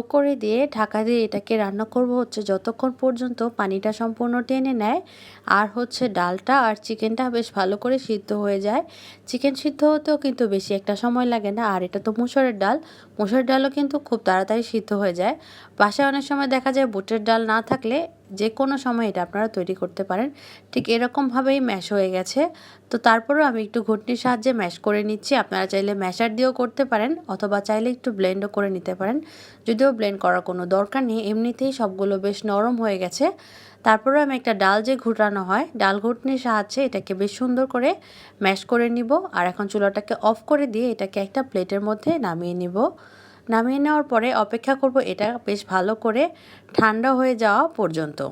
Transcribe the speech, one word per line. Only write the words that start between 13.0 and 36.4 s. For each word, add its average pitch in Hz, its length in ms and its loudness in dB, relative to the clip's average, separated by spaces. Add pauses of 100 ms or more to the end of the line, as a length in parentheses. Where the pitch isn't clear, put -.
মুসুরের 220 300 2
ডালও 269 280 4
কিন্তু 285 180 0 (120)
খুব 226 200 -2
তাড়াতাড়ি 196 440 2
সিদ্ধ 214 180 -2 (120)
হয়ে 185 200 0
যায়। 233 140 0 (440)
বাসায় 208 320 4
অনেক 277 180 -2
সময় 277 260 0
দেখা 262 200 0
যায় 269 180 4
বুটের 202 340 -2
ডাল 226 140 4 (100)
না 220 60 4 (120)
থাকলে 262 280 -2 (420)
যে 208 80 2 (120)
কোনো 269 160 2 (100)
সময় 233 260 0
এটা 185 160 -2
আপনারা 208 200 -2 (100)
তৈরি 185 240 -2
করতে 180 280 -6
পারেন। 208 180 -2 (440)
ঠিক - 120 -2 (120)
এরকমভাবেই 262 640 0 (100)
ম্যাশ 185 160 -4 (100)
হয়ে 190 200 2
গেছে। 185 260 -2 (480)
তো - 60 -4 (120)
তারপরেও 233 440 4
আমি 226 160 -2
একটু 226 200 -4
ঘুটনির 226 360 -2
সাহায্যে 247 360 2
ম্যাশ 175 160 -2 (100)
করে 208 240 2
নিচ্ছি। 214 220 -4 (120)
আপনারা 190 280 -2
চাইলে 196 220 0 (100)
ম্যাশার 185 340 -2
দিয়েও 254 140 2 (100)
করতে 247 300 0
পারেন 226 200 2 (220)
অথবা 202 240 0 (100)
চাইলে 220 280 0
একটু 254 220 -6
ব্লেন্ডও 190 380 0
করে 202 200 0
নিতে 180 240 -6
পারেন, 196 180 0 (500)
যদিও 233 300 4
ব্লেন্ড 202 260 -2
করার 180 260 2
কোনো 180 140 -4 (120)
দরকার 208 340 0
নেই, 220 100 0 (120)
এমনিতেই 240 480 -2
সবগুলো 196 360 -2 (100)
বেশ 202 120 -2 (120)
নরম 214 340 2
হয়ে 202 200 0
গেছে। 180 220 -2 (600)
তারপরেও 233 400 4
আমি 277 140 -2
একটা 240 140 0 (100)
ডাল 196 140 6 (100)
যে 262 60 4 (100)
ঘুটানো 208 460 0
হয়, 226 160 2 (160)
ডাল 196 140 4 (100)
ঘুটনির 254 400 -2